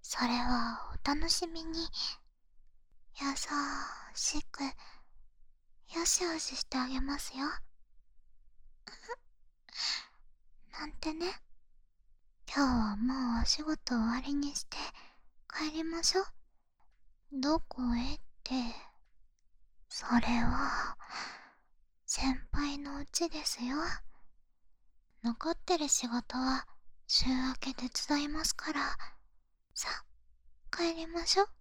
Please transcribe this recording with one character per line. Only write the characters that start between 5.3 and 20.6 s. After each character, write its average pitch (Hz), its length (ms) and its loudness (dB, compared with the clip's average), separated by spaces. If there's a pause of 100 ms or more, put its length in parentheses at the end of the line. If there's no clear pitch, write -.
よ 330 120 0
し - 160 4
よ 330 160 0
し - 180 -4
し - 80 -4
て - 140 -2
あ 254 80 0
げ 262 140 -2
ま 277 180 0
す - 180 -8
よ。 269 100 -2 (1400)
<laughs> - 1900 -10
な 302 140 -8
ん 302 60 -8
て - 200 -2
ね。 339 300 -4 (1040)
今 277 180 4
日 262 60 6 (200)
は 202 60 0
も 240 440 2
う - 20 6
お - 20 6
仕 - 180 2
事 311 340 0
終 - 0 -
わ 233 280 2
り 277 100 -2
に 285 200 0
し - 120 -4
て、 - 120 -8 (720)
帰 311 200 -2
り 320 120 -2
ま 330 180 -2
し - 160 4
ょ。 392 60 2 (1080)
ど 285 280 4
こ 247 340 0
へ 254 200 2
っ - 60 -6 (220)
て。 - 120 -4 (1300)
そ - 180 -8
れ 240 140 6 (240)
は、 - 520 4 (1120)